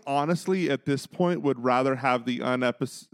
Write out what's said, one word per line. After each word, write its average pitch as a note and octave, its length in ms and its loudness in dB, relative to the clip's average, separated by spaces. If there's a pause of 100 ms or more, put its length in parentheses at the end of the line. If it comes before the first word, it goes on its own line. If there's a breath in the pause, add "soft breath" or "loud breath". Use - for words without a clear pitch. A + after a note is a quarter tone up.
honestly, D#3+ 640 0
at - 140 -2
this C#3 200 -2
point, F3 380 -2
would C3 200 0
rather B2+ 320 2
have B2 300 0
the B2 140 -4
unepis-, B2+ 760 -2